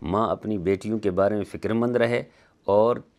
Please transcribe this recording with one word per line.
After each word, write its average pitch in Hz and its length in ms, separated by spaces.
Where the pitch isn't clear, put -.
ماں 98 280
اپنی 104 280
بیٹیوں 98 400
کے 101 120
بارے 98 240
میں 101 100
فکر 98 280
مند 120 240
رہے 120 260
اور 110 320